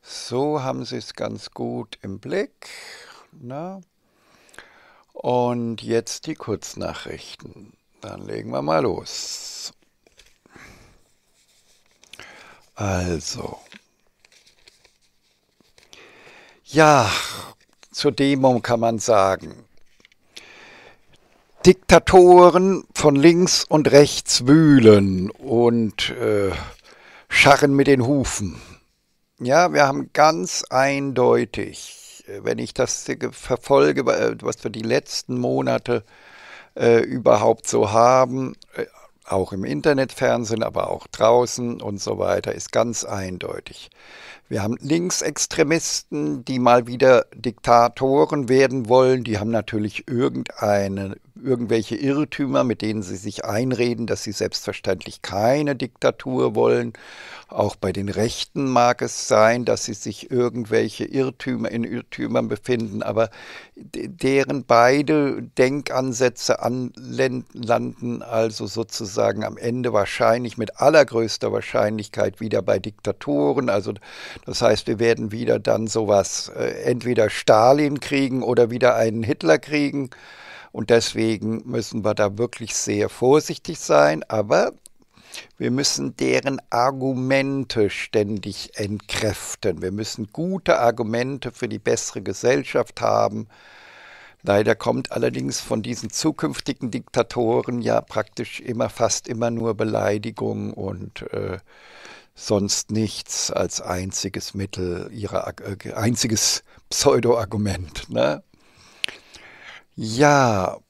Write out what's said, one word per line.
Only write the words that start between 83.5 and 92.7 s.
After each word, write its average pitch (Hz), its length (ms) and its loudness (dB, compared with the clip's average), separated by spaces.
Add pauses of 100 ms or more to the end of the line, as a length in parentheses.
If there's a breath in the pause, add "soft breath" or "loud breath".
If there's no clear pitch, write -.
sein, 147 460 2
aber 113 480 0 (840 loud breath)
wir 123 140 -4
müssen 139 460 -4
deren 131 440 -2 (100)
Argumente 131 1200 -2
ständig 104 840 -6
entkräften. 101 1080 -6
Wir 92 100 -4
müssen 107 400 -8
gute 175 460 -2
Argumente 120 720 -2
für - 180 -8
die 107 120 -8
bessere 117 420 -4
Gesellschaft 120 800 -2